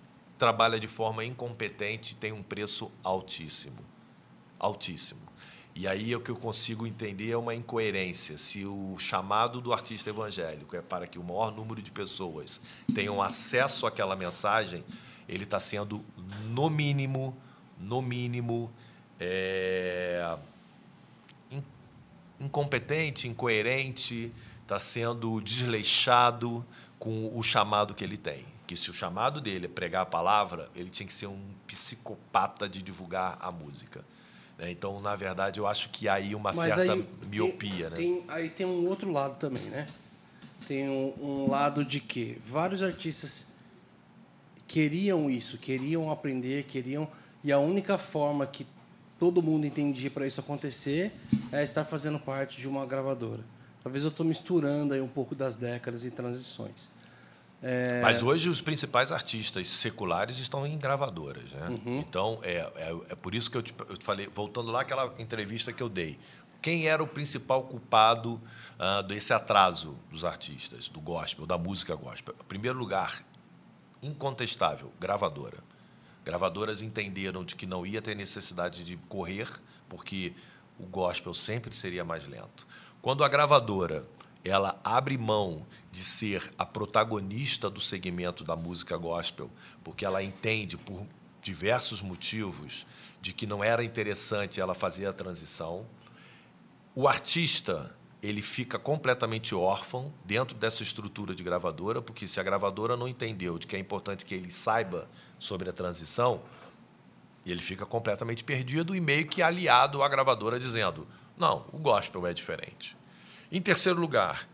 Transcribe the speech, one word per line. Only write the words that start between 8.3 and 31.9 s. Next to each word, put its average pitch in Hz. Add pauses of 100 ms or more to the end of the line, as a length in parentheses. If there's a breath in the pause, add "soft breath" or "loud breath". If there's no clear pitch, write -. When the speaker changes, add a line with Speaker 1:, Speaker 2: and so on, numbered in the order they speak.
Speaker 1:
Se 98
o 98
chamado 110
do 120
artista 110
evangélico 92
é 85
para 87
que 87
o 87
maior 98
número 110
de 101
pessoas 87 (340 loud breath)
tenham 101
acesso 127
àquela 98
mensagem, 95 (440 loud breath)
ele 95
tá 98
sendo, 104 (460)
no 135
mínimo, 135 (420 loud breath)
no 113
mínimo, 120 (480 loud breath)
é, 90 (1160)
in-, 139 (760)
incompetente, 143
incoerente, 117 (340 loud breath)
tá 101
sendo 117
desleixado 117 (340 loud breath)
com 110
o 113
chamado 104
que -
ele 87
tem. 71 (220)
Que 87
se -
o 87
chamado 107
dele 98
é 78
pregar 90
a 92
palavra, 87
ele 90
tinha 98
que -
ser -
um 98 (260)
psicopata -